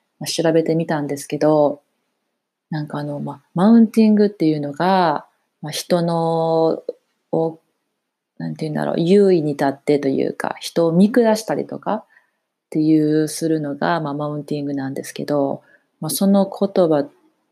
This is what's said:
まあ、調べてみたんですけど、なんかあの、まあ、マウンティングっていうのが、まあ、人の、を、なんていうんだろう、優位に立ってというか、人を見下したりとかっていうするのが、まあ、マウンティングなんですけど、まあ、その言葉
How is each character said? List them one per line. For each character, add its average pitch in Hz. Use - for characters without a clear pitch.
ま 156
あ、 -
調 160
べ 165
て 160
み 165
た 160
ん 147
で 143
す 143
け 151
ど、 147
な 151
ん 147
か 147
あ 147
の、 143
ま 143
あ、 -
マ 196
ウ 233
ン 220
テ 220
ィ 214
ン -
グ 208
っ -
て 170
い 156
う 147
の 143
が、 170
ま 151
あ、 -
人 170
の、 165
を、 165
な 165
ん 156
て 160
い -
う 156
ん 147
だ 147
ろ -
う、 -
優 190
位 165
に 147
立 143
っ 135
て 147
と 143
い 131
う -
か、 -
人 -
を 165
見 196
下 226
し -
た 151
り 143
と 139
か 196
っ 220
て 165
い 156
う 151
す 160
る 160
の 143
が、 165
ま 147
あ、 -
マ 147
ウ 151
ン 143
テ 147
ィ -
ン 143
グ 143
な 135
ん -
で -
す -
け -
ど、 143
ま 160
あ、 -
そ 196
の 196
言 196
葉 143